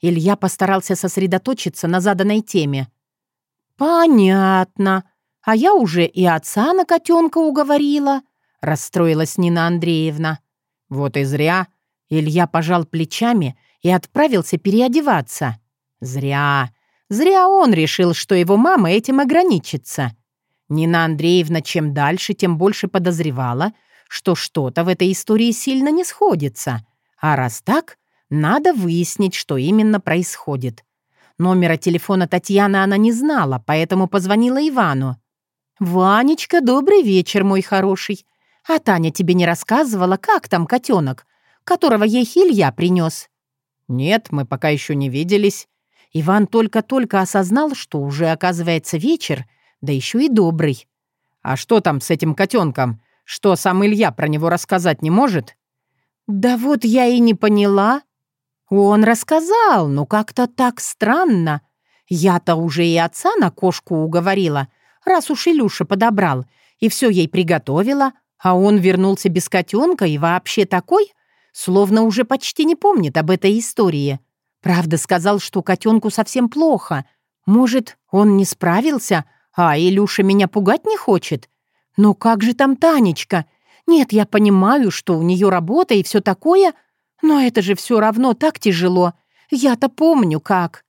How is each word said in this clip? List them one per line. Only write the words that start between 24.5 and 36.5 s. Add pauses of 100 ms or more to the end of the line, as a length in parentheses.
в
этой
истории
сильно
не
сходится. (380)
А
раз
так, (320)
надо
выяснить,
что
именно
происходит. (540)
Номера
телефона
Татьяны
она
не
знала,
поэтому
позвонила (100)
Ивану. (580)
"Ванечка,